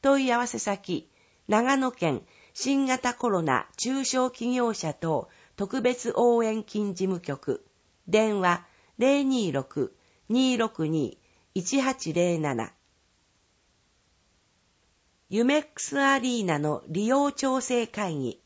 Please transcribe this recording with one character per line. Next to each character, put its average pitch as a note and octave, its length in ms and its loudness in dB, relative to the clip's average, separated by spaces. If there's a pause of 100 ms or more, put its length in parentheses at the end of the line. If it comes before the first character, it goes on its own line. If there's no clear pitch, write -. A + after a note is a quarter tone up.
問 C#4 240 4
い B3 60 2
合 A#3+ 60 2
わ A#3+ 80 0
せ A#3 120 -8
先、 G3 500 -4 (400)
長 A#3+ 280 2
野 C4 160 0
県 D3+ 300 -2 (320)
新 C4+ 320 0
型 B3+ 280 0
コ A#3+ 160 -2
ロ F3+ 120 2
ナ C3+ 340 0
中 C4 280 -4
小 B3+ 260 0
企 B3 240 -4
業 A#3 200 0
者 D#3 200 -6
等 D#3+ 340 -2 (280)
特 G#3 260 -4
別 B3 340 0
応 A#3 260 4
援 A3 220 -2
金 G#3 300 -4
事 F#3 100 -2
務 F#3 160 -2
局。 - 440 -6 (440)
電 G#3+ 320 2
話、 F3 260 0 (320)
零 C#4 260 4
二 A#3+ 280 0
六 C3+ 420 -4 (340)
二 B3+ 280 2
六 A3 300 -2
二 D3+ 320 -2 (360)
一 C4+ 260 0
八 B3+ 320 -2
零 E3+ 280 2
七。 B2 320 -2 (2500)
ユ A3+ 120 2
メ C#4+ 140 4
ッ D4+ 40 0
ク - 180 -18
ス C#4 200 -4
ア C4+ 180 4
リ A#3+ 220 -2
ー G3+ 40 -2
ナ D#3 140 0
の D3 300 -2
利 F#3 180 -2
用 C#4 240 2
調 C4 300 -2
整 A#3+ 260 -2
会 F#3 300 -6
議。 B2+ 300 -6